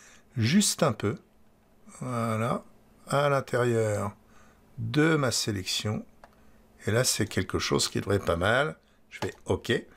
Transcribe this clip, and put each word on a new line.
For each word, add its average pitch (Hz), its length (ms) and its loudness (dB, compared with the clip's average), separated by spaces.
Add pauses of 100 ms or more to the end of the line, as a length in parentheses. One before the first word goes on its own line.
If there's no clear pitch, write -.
(360)
juste 151 480 2
un 131 100 2
peu, 107 220 -2 (840)
voilà, 117 640 -2 (440)
à 143 220 2
l'intérieur 113 800 0 (680)
de 147 380 2
ma 135 160 2
sélection. - 760 -2 (800)
Et 101 60 0
là, 117 120 2
c'est - 220 0
quelque 90 340 -2
chose - 300 0
qui - 100 -4
devrait - 160 0
être 95 100 -2
pas 85 120 0
mal. 120 400 0 (320)
Je - 100 -20
fais - 140 -6 (120)
OK. 98 260 -2 (260)